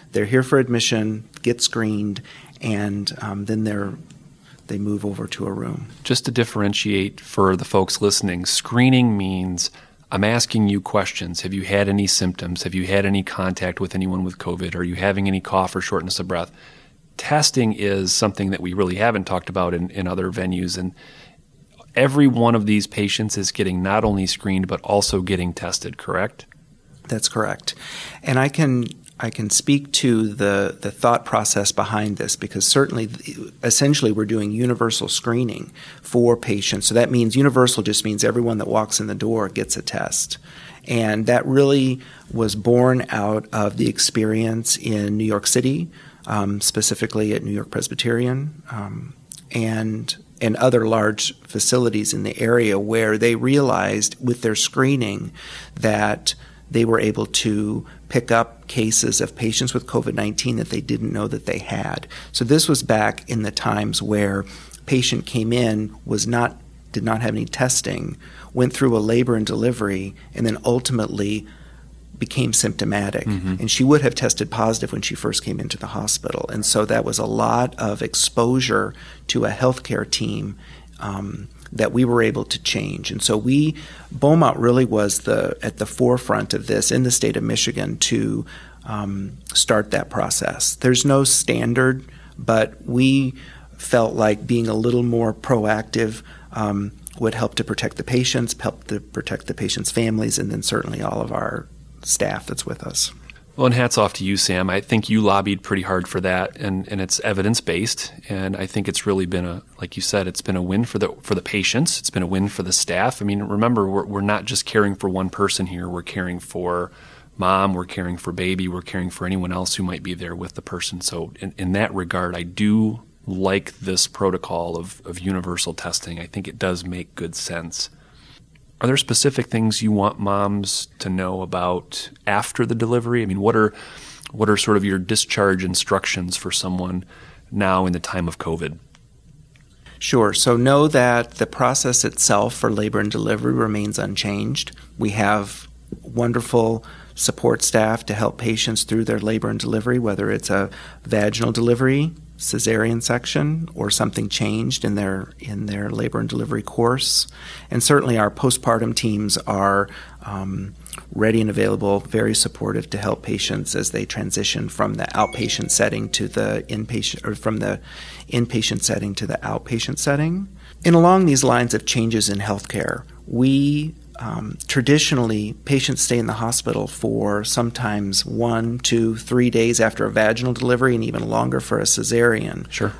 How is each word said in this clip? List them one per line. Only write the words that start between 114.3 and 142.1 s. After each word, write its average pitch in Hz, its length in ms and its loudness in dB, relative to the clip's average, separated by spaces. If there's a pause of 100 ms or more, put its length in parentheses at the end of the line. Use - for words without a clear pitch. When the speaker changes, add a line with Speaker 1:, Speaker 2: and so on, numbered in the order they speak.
Speaker 2:
just - 200 -4
caring 101 300 2
for 98 120 -4
one 92 220 -2
person 95 380 0
here. 87 200 -8
We're 90 140 -6
caring 90 380 -6
for 87 520 -4 (460)
mom, 95 380 2
we're 90 100 -4
caring 90 320 -6
for - 140 -8
baby, 92 360 -2
we're 90 140 -6
caring 90 300 -6
for 90 160 -6
anyone 90 240 -2
else 90 240 -4
who 98 80 -4
might 87 180 -6
be 90 140 -8
there 85 200 -10
with 92 200 -12
the - 80 -10
person. 90 380 -8
So 85 380 -6
in, 95 200 -10
in 92 140 -2
that 101 200 0
regard, 90 420 -4
I 90 60 -6
do 107 600 0 (240)
like 95 500 -2
this 92 300 -2
protocol 85 680 -2
of, 87 280 -10
of 90 140 -12
universal 90 560 -4
testing. 85 440 -8
I 85 60 -10
think 92 220 -8
it - 100 -14
does 90 260 -2
make 87 300 -8
good 85 220 -8
sense. - 560 -8 (920)
Are 117 60 2
there 135 100 4
specific 123 500 2
things 110 340 0
you 107 120 2
want 101 260 2
moms 101 720 -2 (100)
to - 80 -6
know 92 340 -2
about 90 680 -4 (180)
after 104 380 0
the 117 100 0
delivery? 117 480 0
I - 20 -2
mean, 95 140 -2
what 104 160 4
are, 107 180 4 (600)
what 107 160 2
are 104 80 4
sort 107 180 4
of 98 80 4
your 95 160 2
discharge 98 640 2
instructions 92 720 -2
for 90 160 -8
someone 92 540 -4 (440)
now 95 360 2
in 90 80 2
the 87 80 -2
time 87 260 -4
of 80 120 -8
covid? 82 380 -6 (1200)
Speaker 1:
Sure. 107 340 4
So 120 240 4
know 143 320 6
that 123 460 4
the - 120 -2
process 127 560 2
itself 110 500 2